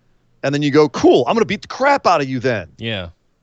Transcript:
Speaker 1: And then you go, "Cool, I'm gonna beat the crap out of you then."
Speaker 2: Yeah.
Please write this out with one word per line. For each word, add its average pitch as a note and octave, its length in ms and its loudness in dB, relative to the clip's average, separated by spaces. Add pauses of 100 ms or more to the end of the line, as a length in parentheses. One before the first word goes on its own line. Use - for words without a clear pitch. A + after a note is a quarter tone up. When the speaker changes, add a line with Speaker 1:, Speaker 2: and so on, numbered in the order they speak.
(440)
Speaker 1:
And C#3 100 -2
then D3 80 -2
you D3 80 0
go, D3+ 180 4
"Cool, A3+ 400 2
I'm - 60 0
gonna A3 120 2
beat G3+ 180 -8
the - 40 -20
crap C#4 380 0
out F3 160 4
of C#3 80 -4
you C3 100 -4
then." A2 280 -4 (100)
Speaker 2:
Yeah. G#2+ 320 -8 (340)